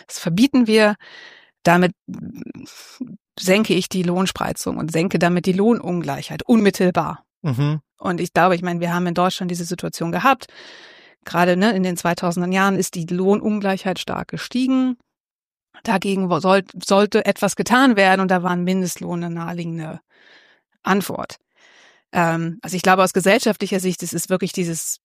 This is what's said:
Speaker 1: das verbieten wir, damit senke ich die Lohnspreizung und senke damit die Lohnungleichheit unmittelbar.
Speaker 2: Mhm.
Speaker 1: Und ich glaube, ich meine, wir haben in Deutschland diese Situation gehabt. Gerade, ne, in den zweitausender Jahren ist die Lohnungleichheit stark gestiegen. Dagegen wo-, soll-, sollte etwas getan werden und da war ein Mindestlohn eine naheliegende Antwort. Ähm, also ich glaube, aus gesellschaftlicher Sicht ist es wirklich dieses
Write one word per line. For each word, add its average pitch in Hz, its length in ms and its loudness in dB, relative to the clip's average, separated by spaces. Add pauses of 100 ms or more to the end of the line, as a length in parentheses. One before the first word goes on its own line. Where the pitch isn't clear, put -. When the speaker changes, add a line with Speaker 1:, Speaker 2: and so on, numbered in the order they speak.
Speaker 1:
das - 100 -14
verbieten 226 480 2
wir, 214 300 4 (680)
damit 175 300 4 (1500)
senke 190 360 2
ich 180 140 -2
die 185 140 -4
Lohnspreizung - 760 -2
und 147 120 -6
senke 170 280 0
damit 175 280 2
die 185 60 0
Lohnungleichheit 175 920 -2
unmittelbar. 185 800 2 (180)
Speaker 2:
Mhm. 147 380 0 (180)
Speaker 1:
Und 180 220 -4
ich 175 120 -6
glaube, 175 240 4
ich 175 60 -6
meine, 175 180 -4
wir 170 120 -2
haben 180 140 0
in 175 80 -2
Deutschland 180 360 -2
diese 175 140 -6
Situation 170 480 -8
gehabt. 254 340 0 (800)
Gerade, 180 320 2
ne, 208 160 2
in 190 120 0
den 180 120 -2
zweitausender 175 540 -2
Jahren 190 260 2
ist - 200 -4
die 165 100 -6
Lohnungleichheit 190 920 0
stark - 280 -8
gestiegen. 254 680 -2 (880)
Dagegen 196 460 0
wo-, 165 100 0
soll-, 190 240 4 (200)
sollte 202 400 2
etwas 202 320 0
getan 240 400 4
werden 190 240 4
und 190 100 0
da 185 120 2
war 175 80 -2
ein 180 140 -2
Mindestlohn 175 600 -4
eine 170 100 -8
naheliegende 170 640 -8 (800)
Antwort. - 540 -4 (760)
Ähm, 165 480 0
also 165 160 -10
ich 175 60 -6
glaube, 190 200 6
aus 185 100 4
gesellschaftlicher 196 680 2
Sicht 180 220 -4
ist 175 100 -8
es 190 160 -6
wirklich 185 240 -2
dieses 165 520 -6